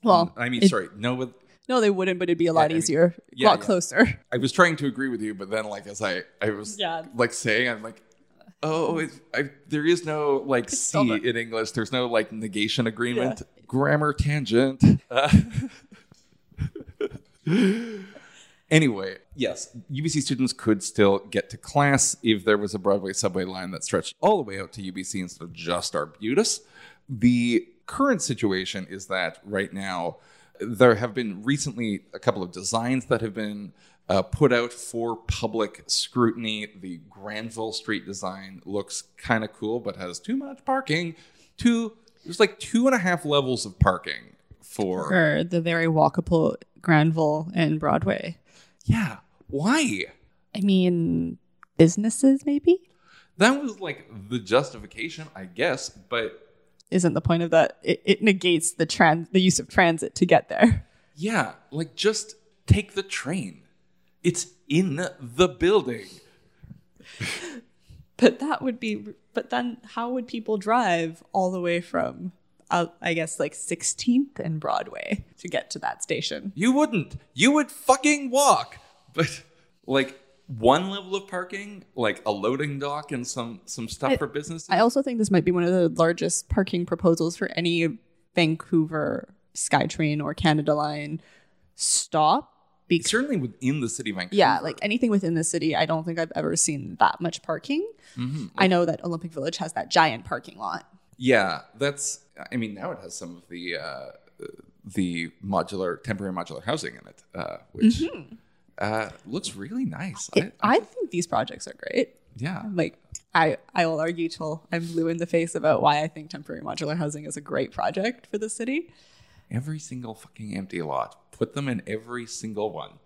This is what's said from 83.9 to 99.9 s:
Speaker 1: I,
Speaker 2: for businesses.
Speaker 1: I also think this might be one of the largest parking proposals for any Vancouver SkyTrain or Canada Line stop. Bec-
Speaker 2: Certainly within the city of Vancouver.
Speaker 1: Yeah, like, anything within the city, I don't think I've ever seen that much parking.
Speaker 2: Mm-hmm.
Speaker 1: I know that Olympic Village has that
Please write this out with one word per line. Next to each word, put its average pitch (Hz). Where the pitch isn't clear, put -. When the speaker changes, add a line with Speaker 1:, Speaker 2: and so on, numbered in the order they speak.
Speaker 1:
I, -
Speaker 2:
for -
businesses. 151
Speaker 1:
I 190
also 247
think 254
this 214
might 175
be 180
one 175
of 175
the 175
largest 165
parking 185
proposals 170
for 190
any 170
Vancouver 160
SkyTrain 151
or 147
Canada 151
Line 147
stop. -
Bec- 170
Speaker 2:
Certainly 254
within 131
the 117
city 113
of 95
Vancouver. 90
Speaker 1:
Yeah, 131
like, 151
anything 233
within 190
the 160
city, 160
I 160
don't 160
think 170
I've 165
ever 160
seen 143
that -
much 170
parking. 294
Speaker 2:
Mm-hmm. 127
Speaker 1:
I 190
know 175
that 165
Olympic 165
Village 156
has 160
that -